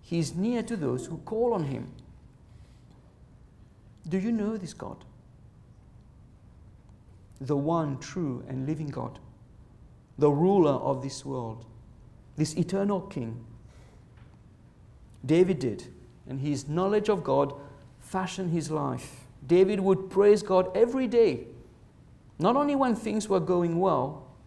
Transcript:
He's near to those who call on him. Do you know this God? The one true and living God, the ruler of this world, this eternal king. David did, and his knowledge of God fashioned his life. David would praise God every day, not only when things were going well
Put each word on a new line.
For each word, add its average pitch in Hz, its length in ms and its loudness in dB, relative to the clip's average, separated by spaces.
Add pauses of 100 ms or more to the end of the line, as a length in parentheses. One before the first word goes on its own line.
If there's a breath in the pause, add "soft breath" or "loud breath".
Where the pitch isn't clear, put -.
He's 160 340 -2
near 226 280 -2
to 233 120 -6
those 131 300 -2
who 160 140 -10
call 233 340 0
on 175 120 -2
him. 120 260 -6 (2250 soft breath)
Do 180 80 -2
you 208 140 -2
know 220 260 -2
this 180 160 -10
God? - 320 -12 (2250)
The 139 160 -2
one 147 440 0
true 131 480 -6
and 131 200 -6
living 156 200 -6
God, 123 320 -8 (1000)
the 147 120 6
ruler 165 440 6
of 131 300 -2
this 135 200 -10
world, 117 420 -8 (680)
this 156 220 -2
eternal 196 440 0
king. 117 440 -8 (1800 soft breath)
David 165 360 4
did, 113 260 -4 (420)
and 131 120 -8
his 143 280 -4
knowledge 196 420 0
of 190 140 0
God 135 300 2 (460 loud breath)
fashioned 185 520 -6
his 160 200 -2
life. 139 560 -6 (180)
David 190 340 6
would 190 300 2
praise 208 320 6
God 185 340 2
every 240 320 4
day, 214 380 4 (960)
not 208 160 2
only 285 200 2
when 254 200 2
things 220 340 -4
were 190 100 2
going 170 400 0
well 151 480 0 (200)